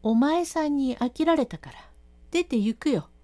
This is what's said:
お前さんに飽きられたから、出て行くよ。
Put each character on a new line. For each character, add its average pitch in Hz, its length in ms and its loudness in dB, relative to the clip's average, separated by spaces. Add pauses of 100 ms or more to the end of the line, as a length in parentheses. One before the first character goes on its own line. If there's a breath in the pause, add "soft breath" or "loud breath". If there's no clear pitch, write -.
お 220 120 2
前 302 280 4
さ 320 240 -2
ん 285 80 0
に 262 220 -2
飽 247 120 -2
き - 140 -4
ら 330 140 4
れ 262 80 0
た 160 120 -12
か - 140 -16
ら、 - 60 -20 (520)
出 339 140 0
て 262 140 -2
行 220 200 0
く - 120 -2
よ。 196 200 -2 (140)